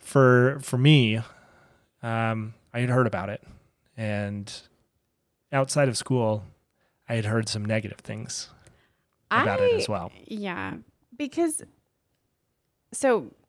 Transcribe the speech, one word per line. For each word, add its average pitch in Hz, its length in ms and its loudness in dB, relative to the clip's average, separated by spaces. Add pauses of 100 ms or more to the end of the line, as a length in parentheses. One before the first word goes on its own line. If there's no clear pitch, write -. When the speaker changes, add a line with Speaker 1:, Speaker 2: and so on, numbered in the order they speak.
Speaker 1:
for, 131 600 6
for 131 180 -4
me, 123 420 6 (840)
um, 113 520 -4 (180)
I 120 80 -6
had 123 100 0
heard 123 160 4
about 98 220 -4
it, 104 140 -10 (540)
and 104 560 -6 (1000)
outside 135 380 2
of 117 80 -2
school, 110 480 -2 (640)
I 120 60 -4
had 110 100 -2
heard 110 240 -2
some 107 160 -6
negative 107 340 -4
things - 520 -12 (800)
about 233 300 0
it 494 120 4
Speaker 2:
I 453 40 0
Speaker 1:
as - 120 -2
well. 90 240 -6 (140)
Speaker 2:
Yeah, 185 480 -8 (420)
because, 302 460 -4 (1300)
so 220 400 0 (160)